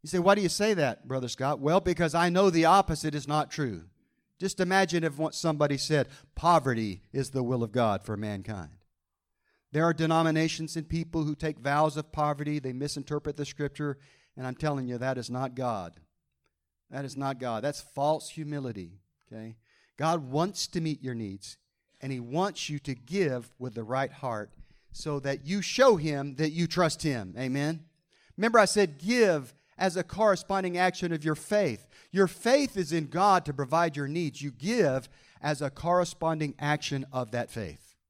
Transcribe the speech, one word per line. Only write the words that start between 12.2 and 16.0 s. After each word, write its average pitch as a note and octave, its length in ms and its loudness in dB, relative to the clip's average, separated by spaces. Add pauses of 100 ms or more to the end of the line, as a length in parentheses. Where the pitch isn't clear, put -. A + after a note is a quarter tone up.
They C3 140 -6
misinterpret D3 640 -6
the C#3+ 80 -4
Scripture. C#3+ 520 -4 (380)
And C3 100 -10
I'm B2+ 100 -6
telling C#3 320 -2
you, B2 100 -6
that C3 200 -2
is A#2+ 120 -8
not B2+ 260 -4
God. A2 440 -4 (880)